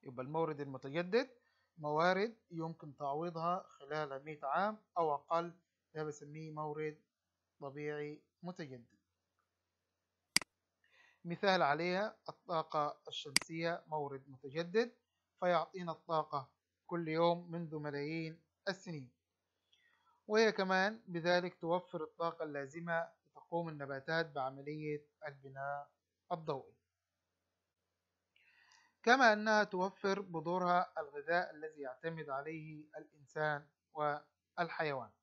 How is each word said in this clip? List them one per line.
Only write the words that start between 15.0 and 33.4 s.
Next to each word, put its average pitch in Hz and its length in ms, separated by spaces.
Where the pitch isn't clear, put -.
فيعطينا 175 520
الطاقة 151 600
كل 170 200
يوم 170 440
منذ 165 240
ملايين 151 680
السنين، 175 440
وهي 214 240
كمان 190 560
بذلك 175 540
توفر 175 420
الطاقة 165 400
اللازمة 160 680
لتقوم - 440
النباتات 147 600
بعملية 147 760
البناء 139 640
الضوئي، 156 440
كما 240 300
أنها 214 300
توفر 196 580
بذورها 180 760
الغذاء 156 580
الذي 151 260
يعتمد 151 480
عليه 151 560
الإنسان 151 720